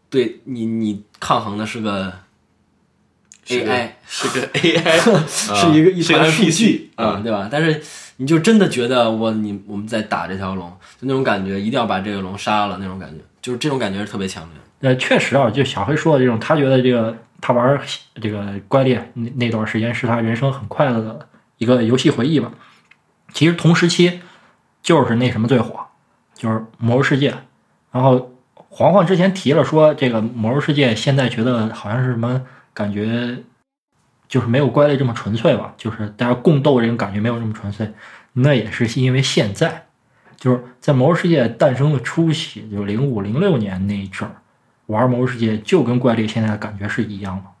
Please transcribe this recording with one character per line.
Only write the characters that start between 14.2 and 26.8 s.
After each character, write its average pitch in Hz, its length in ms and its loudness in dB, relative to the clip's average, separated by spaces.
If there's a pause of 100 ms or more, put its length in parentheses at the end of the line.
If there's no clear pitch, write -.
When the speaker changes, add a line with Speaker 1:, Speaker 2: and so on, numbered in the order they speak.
Speaker 1:
强 87 160 -12
烈 82 120 -18
的。 71 60 -20 (200)
Speaker 3:
呃， 127 160 2
确 208 220 2
实 - 160 0
啊， 127 140 2
就 127 140 0
小 104 220 -4
黑 147 100 0
说 151 220 2
的 - 60 2
这 - 60 4
种， 113 100 0
他 156 160 0
觉 139 120 2
得 131 140 4
这 123 100 4
个， 113 240 0 (240)
他 - 140 0
玩 131 260 2 (400)
这 110 100 -4
个 104 180 -6 (200)
怪 135 160 4
猎 123 300 0
那， 117 220 -6
那 120 140 -2
段 110 160 -2
时 110 140 -4
间 117 140 -2
是 117 140 -4
他 117 120 0
人 113 160 0
生 135 160 0
很 - 160 -10
快 143 220 0
乐 117 100 -2
的 110 280 -10 (320)
一 113 80 -4
个 123 160 4
游 113 120 2
戏 139 140 2
回 233 180 2
忆 151 120 2
吧。 113 120 -4 (800)
其 - 160 2
实 170 60 4
同 170 220 4
时 175 120 4
期 175 340 2 (600)
就 147 260 4
是 113 100 0
那 123 140 0
什 110 80 -4
么 113 80 0
最 127 120 4
火， - 200 -6 (560)
就 113 140 -6
是 110 160 -4 (140)
《魔 117 180 2